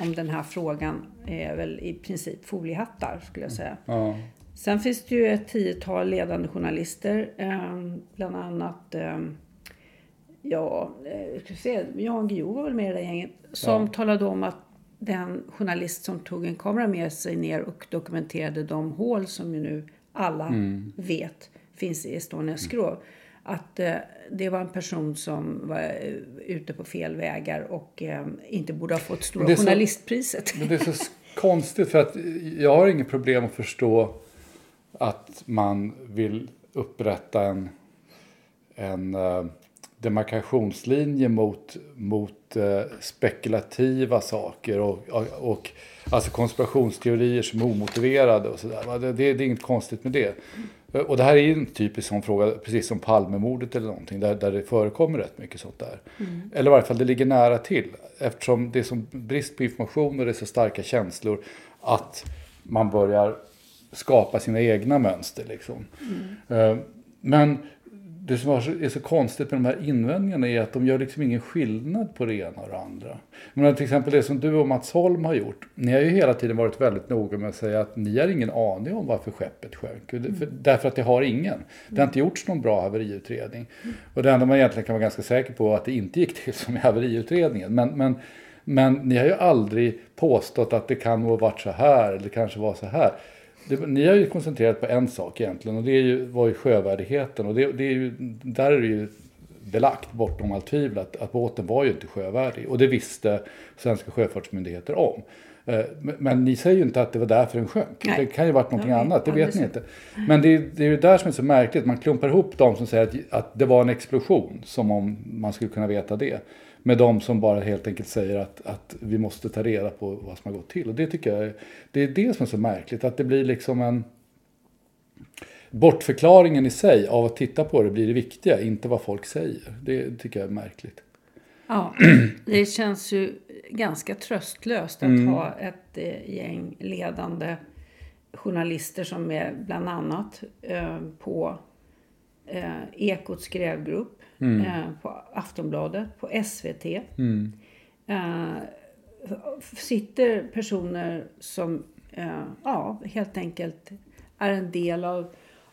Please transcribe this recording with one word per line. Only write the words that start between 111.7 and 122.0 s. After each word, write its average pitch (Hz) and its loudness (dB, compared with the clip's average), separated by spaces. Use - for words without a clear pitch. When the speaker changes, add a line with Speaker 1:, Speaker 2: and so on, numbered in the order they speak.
Speaker 2:
Man 123 2
klumpar 139 2
ihop 190 4
dem 123 8
som 117 -4
säger 113 4
att, 110 -2
att - -4
det 135 4
var 123 8
en 120 2
explosion, 123 0
som 110 -2
om 104 -2
man 107 -4
skulle 107 -6
kunna 107 -4
veta 104 -2
det, 120 -4
med 120 6
de 117 8
som 113 0
bara 104 4
helt 101 -2
enkelt 101 -6
säger 101 -2
att, 98 -10
att - -14
vi 107 -2
måste 107 -4
ta 110 -4
reda 104 -2
på 101 -8
vad 98 -12
som 101 -12
har 101 -8
gått 85 -18
till. 147 -8
Och 113 -6
det 156 0
tycker 156 -2
jag 104 -2
är, 107 -8
det 143 0